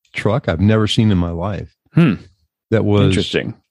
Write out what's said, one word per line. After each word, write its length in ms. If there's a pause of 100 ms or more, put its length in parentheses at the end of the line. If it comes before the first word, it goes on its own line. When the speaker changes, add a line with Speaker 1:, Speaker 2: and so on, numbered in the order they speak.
(120)
Speaker 1:
truck 380
I've 100
never 280
seen 240
in 60
my 140
life. 420 (200)
Speaker 2:
Hmm. 220 (560)
Speaker 1:
That 120
was 260
Speaker 2:
Interesting. 440 (180)